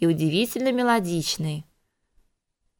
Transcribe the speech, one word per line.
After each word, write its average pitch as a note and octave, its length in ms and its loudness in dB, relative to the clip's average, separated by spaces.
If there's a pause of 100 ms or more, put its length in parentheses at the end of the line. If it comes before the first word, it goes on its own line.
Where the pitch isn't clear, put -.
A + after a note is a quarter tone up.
и E3 80 4
удивительно F3 640 0
мелодичный. E3+ 920 -2 (1160)